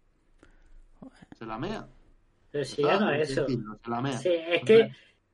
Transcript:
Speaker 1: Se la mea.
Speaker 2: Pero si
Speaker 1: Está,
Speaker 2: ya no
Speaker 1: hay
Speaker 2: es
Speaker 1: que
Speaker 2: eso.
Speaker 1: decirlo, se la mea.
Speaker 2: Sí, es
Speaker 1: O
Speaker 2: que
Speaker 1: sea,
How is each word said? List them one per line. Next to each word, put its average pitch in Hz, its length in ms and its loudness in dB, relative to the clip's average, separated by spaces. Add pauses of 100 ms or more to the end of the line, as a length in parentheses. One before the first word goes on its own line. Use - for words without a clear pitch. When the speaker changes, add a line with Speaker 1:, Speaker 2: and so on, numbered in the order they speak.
(1400)
Speaker 1:
Se 113 80 -14
la 110 120 -10
mea. 202 280 -8 (640)
Speaker 2:
Pero 143 140 -4
si 143 180 -6
Speaker 1:
Está, 147 120 4
Speaker 2:
ya 196 60 2
no 196 80 0
Speaker 1:
hay 147 120 0
Speaker 2:
es 151 80 -2
Speaker 1:
que 131 60 -4
Speaker 2:
eso. 156 80 0
Speaker 1:
decirlo, 110 420 -4
se 117 60 -8
la 117 100 -4
mea. 131 180 -2
Speaker 2:
Sí, 165 120 -2
es 170 320 0
Speaker 1:
O - 40 -12
Speaker 2:
que 220 120 8
Speaker 1:
sea, 226 100 6 (460)